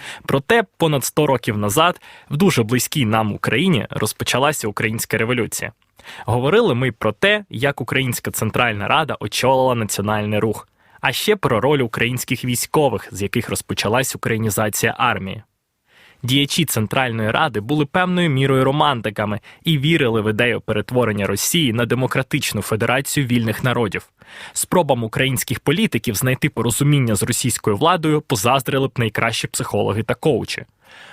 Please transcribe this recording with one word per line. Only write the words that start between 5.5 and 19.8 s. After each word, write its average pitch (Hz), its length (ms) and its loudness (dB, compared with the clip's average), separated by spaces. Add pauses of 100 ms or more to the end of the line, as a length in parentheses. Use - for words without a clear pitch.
Говорили 147 480 2
ми 123 180 0
про 110 200 0
те, 208 380 2
як 135 300 -2
Українська 127 500 -2
Центральна 110 580 -2
Рада 127 320 2
очолила 131 540 2
національний 107 640 -2
рух, 110 300 -2 (320)
а 135 120 0
ще 208 240 0
про 123 240 0
роль 139 180 2
українських 120 680 -2
військових, 123 680 0
з 95 100 -6
яких 110 280 -4
розпочалась 104 680 -2
українізація 110 840 -2
армії. 104 440 -2 (800)
Діячі 139 420 2
Центральної 113 640 -2
Ради 131 300 0
були 143 260 0
певною 180 440 0
мірою 135 340 2
романтиками 113 760 0 (240)
і 160 140 2
вірили 131 420 2